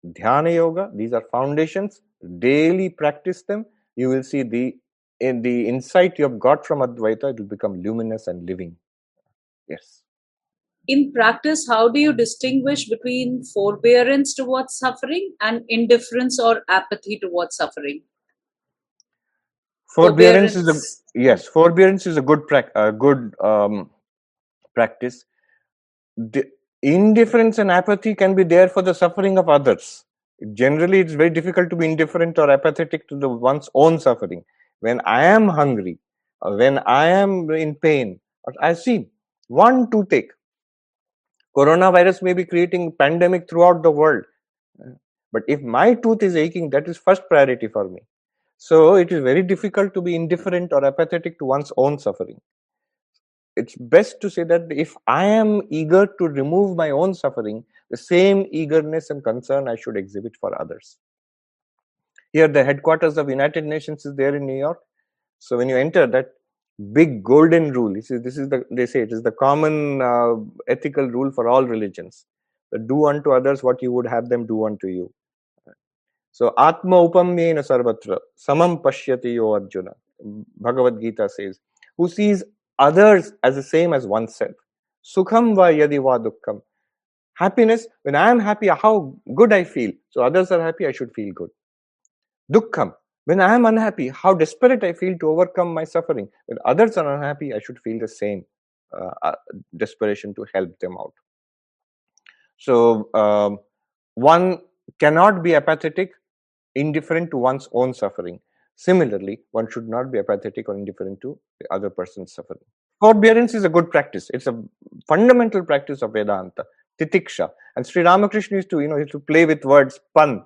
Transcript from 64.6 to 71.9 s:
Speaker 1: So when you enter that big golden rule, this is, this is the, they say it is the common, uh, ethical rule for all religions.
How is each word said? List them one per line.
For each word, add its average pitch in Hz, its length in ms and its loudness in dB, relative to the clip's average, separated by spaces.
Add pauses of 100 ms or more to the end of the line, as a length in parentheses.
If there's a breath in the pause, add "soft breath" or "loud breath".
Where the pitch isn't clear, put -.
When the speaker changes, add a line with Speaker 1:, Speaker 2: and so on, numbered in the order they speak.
Speaker 1:
So - 180 -8
when 123 100 -2
you 131 80 -2
enter 151 320 2
that 127 220 -2 (640)
big 135 300 2
golden 156 480 4
rule, 120 220 -2
this 110 180 -10
is, 120 100 -6
this 127 160 -12
is 139 120 -8
the, 131 220 -4
they 123 140 -4
say 120 160 -4
it 107 100 -6
is 113 120 -8
the 117 80 -2
common, 147 720 0
uh, 120 340 0 (320)
ethical 127 400 -4
rule 127 240 -4
for 120 160 -4
all 131 180 4
religions. 104 600 -10 (460)